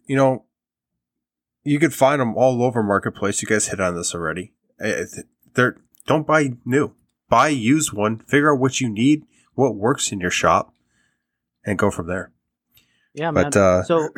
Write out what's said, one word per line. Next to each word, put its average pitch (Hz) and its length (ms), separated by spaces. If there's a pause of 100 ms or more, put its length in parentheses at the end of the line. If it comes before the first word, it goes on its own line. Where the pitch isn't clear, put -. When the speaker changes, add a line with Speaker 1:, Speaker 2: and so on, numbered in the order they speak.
Speaker 1:
you 135 100
know, 135 280 (1160)
you 143 160
could 147 160
find 139 280
'em 110 140
all 123 260
over 120 200
Marketplace. 101 600
You - 60
guys 107 200
hit 98 120
on 90 140
this 85 200
already. 85 380 (280)
Eh, 107 320
th-, 85 140 (280)
they're, 123 220 (300)
don't 156 200
buy 151 260 (120)
new. 139 300 (340)
Buy 123 200
used 139 440
one. 107 280
Figure 147 320
out 135 60
what 131 220
you 123 80
need, 127 340 (320)
what 123 220
works 110 340
in 101 100
your 87 120
shop, - 420 (880)
and 98 140
go 104 120
from 82 180
there. 90 240 (840)
Speaker 2:
Yeah, 160 160
Speaker 1:
But, 147 240
Speaker 2:
man. 101 80
Speaker 1:
uh, 92 220
Speaker 2:
So 165 340